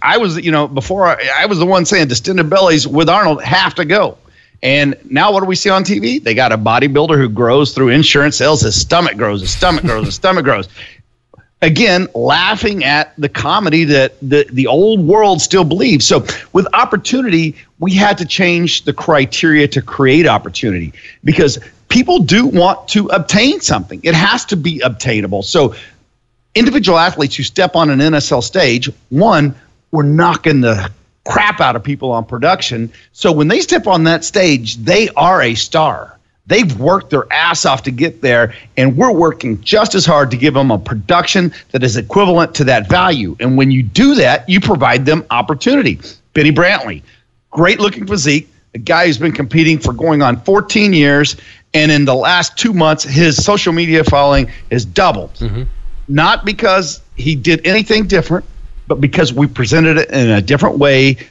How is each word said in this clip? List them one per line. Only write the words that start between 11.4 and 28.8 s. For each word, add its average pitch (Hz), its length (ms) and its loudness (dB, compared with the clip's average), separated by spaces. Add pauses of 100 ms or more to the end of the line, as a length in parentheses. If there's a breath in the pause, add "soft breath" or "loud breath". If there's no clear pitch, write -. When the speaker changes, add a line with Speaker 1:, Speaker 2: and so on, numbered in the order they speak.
Speaker 1:
Again, 180 540 2
laughing 180 680 -2
at 147 320 -2
the 147 100 -4
comedy 165 560 0
that 139 380 2
the, 143 320 2
the 127 140 0
old 185 380 2
world 196 360 4
still 185 240 2
believes. 175 420 0
So 151 180 2 (280 loud breath)
with 185 180 2
opportunity, 214 840 -2 (220 loud breath)
we 185 140 -2
had 202 260 2
to 175 60 -6
change 175 600 -2
the 143 80 -2
criteria 151 760 0
to 139 140 -2
create 143 460 2
opportunity 98 640 -4 (320 loud breath)
because 151 340 2 (300 loud breath)
people 339 300 2
do 214 260 2
want 185 420 0
to 208 200 0
obtain 233 520 0
something. 98 420 -4
It 165 140 0
has 202 300 0
to 208 100 -4
be 156 240 -4
obtainable. 104 640 -4
So 139 320 -2 (800 loud breath)
individual 226 420 2
athletes 160 380 -2
who 139 80 -6
step 180 320 -2
on 160 160 2
an 135 100 2
N 156 140 2
S 143 160 -2
L 131 100 0
stage, 127 480 -2 (200)